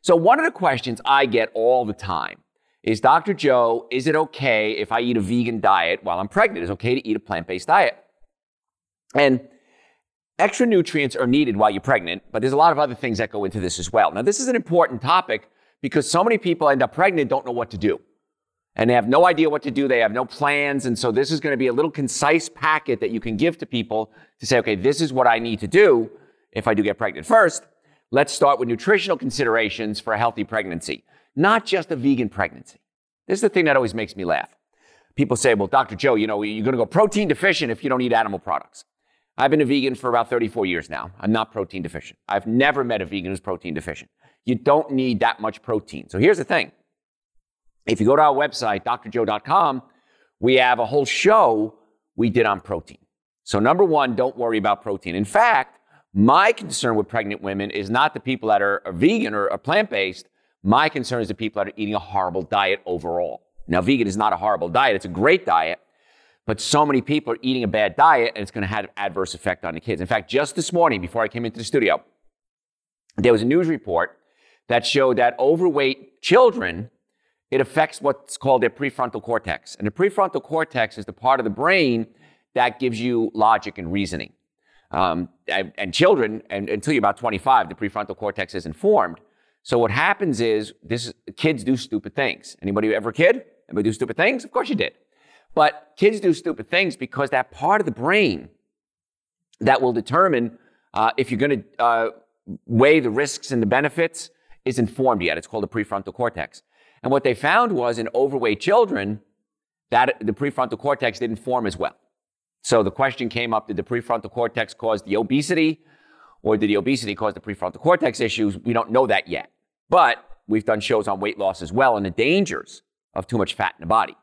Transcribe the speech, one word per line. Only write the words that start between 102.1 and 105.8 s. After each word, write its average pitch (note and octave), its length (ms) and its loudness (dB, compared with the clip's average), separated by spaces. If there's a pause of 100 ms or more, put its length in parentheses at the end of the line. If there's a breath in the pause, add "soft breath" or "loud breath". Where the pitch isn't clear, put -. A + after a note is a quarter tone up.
weigh C3+ 340 6
the B2 120 0
risks C3+ 380 -4
and B2 120 0
the A2 60 0
benefits D3 640 -2 (360)
is B2+ 120 -2
informed A#2+ 440 0
yet. E2 160 -2
It's E2+ 100 -12
called A2 160 -6
the F#2+ 60 -8
prefrontal G2 440 -6